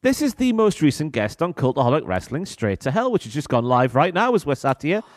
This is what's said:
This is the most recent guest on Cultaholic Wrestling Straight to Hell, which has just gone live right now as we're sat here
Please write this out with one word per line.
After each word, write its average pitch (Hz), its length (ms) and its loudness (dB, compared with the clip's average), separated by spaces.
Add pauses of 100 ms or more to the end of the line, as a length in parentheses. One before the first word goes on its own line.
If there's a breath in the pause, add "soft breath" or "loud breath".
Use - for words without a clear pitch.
This 262 180 2
is 285 140 0
the 247 180 0
most 220 280 2
recent 151 300 2
guest 107 300 -2
on 175 120 -2
Cultaholic 131 540 0
Wrestling 92 380 -4
Straight 101 340 -4
to 131 120 -4
Hell, 240 200 0
which 214 140 0
has 110 80 -14
just 143 160 -6
gone 120 160 2
live 123 280 2
right 160 200 2
now 233 220 0
as 185 100 0
we're 143 100 0
sat - 280 -4
here 190 200 -2 (140)